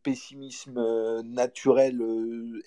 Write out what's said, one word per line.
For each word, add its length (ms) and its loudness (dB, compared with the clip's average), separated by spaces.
pessimisme, 720 -8
euh, 460 0
naturel, 800 2
euh, 640 -4